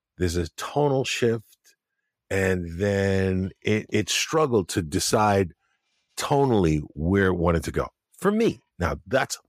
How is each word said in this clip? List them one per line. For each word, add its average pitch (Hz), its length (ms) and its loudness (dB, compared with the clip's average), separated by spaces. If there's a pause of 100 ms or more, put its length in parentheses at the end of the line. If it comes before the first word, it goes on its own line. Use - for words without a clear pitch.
(180)
there's 87 180 0
a 85 220 -2
tonal 135 480 0
shift. - 680 -4 (540)
And 92 480 -2
then 95 760 0 (100)
it, 107 280 -2
it 107 200 -2
struggled 127 600 0
to 101 120 -2
decide 98 720 0 (640)
tonally 104 640 2 (120)
where 95 340 2
it 90 100 0
wanted 85 260 2
to - 80 -6
go 69 160 -4 (300)
for 196 160 0
me. 214 260 0 (180)
Now, 80 200 -2 (100)
that's 131 420 -2